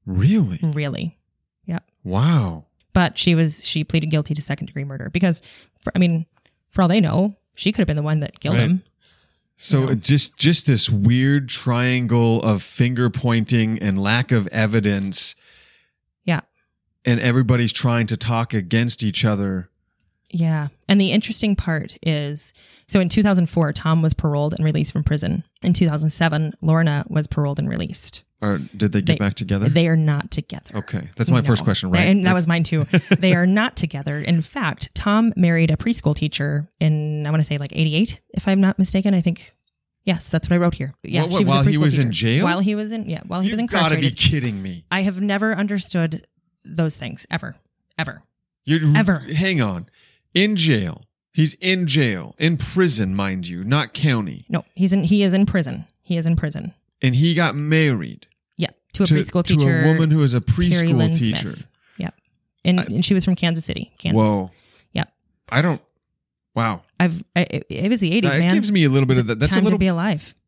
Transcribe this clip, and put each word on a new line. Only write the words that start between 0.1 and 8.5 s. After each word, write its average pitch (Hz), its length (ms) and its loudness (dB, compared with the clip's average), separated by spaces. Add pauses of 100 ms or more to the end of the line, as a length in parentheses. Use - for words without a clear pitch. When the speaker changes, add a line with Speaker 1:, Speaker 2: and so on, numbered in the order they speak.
Speaker 2:
Really. 151 560 -4 (480)
Yep. 170 180 -8 (180)
Speaker 1:
Wow. 101 600 0 (300)
Speaker 2:
But 180 240 2
she 175 160 2
was, 160 320 0
she 156 180 -4
pleaded 156 260 -2
guilty 151 240 -2
to 147 80 -4
second - 240 -8
degree 139 180 -10
murder 135 260 -12
because, 175 300 0 (400)
for, - 140 -8
I - 40 0
mean, 170 280 2 (440)
for 190 120 0
all 175 60 4
they 196 120 4
know, 190 360 0 (180)
she - 180 -2
could - 80 -4
have 180 60 2
been 151 100 -2
the 147 60 -2
one 156 180 0
that - 200 -10
killed 143 160 -2